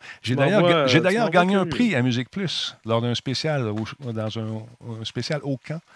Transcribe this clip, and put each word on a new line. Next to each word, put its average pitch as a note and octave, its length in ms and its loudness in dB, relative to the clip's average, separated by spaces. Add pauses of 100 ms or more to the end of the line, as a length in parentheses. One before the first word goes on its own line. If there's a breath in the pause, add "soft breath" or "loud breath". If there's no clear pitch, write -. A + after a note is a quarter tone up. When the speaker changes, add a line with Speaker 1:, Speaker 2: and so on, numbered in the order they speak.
(220 loud breath)
Speaker 1:
J'ai A2+ 120 -2
Speaker 2:
Tu B2 40 0
Speaker 1:
d'ailleurs F3 240 4
Speaker 2:
m'envoies, E3+ 200 4
Speaker 1:
ga-, C3+ 60 4
j'ai C3 100 6
Speaker 2:
euh, - 20 4
tu - 60 4
Speaker 1:
d'ailleurs G#3+ 220 2
Speaker 2:
m'envoies F3 140 4
Speaker 1:
gagné F#3+ 140 4
un F#3 100 4
Speaker 2:
curieux. E3+ 40 -2
Speaker 1:
prix G#3 260 2
à A#2+ 60 4
Musique B2 280 0
Plus - 540 -6
lors A2+ 180 0
d'un A#2+ 140 0
spécial C#3 520 -2
au G#2+ 180 -4
ch-, - 100 -10 (180)
dans A2 260 -6
un, A2 260 -8 (360)
un A2 40 -10
spécial C#3+ 380 -6
au C#3 120 -4
camp, D#3 240 -10 (160 loud breath)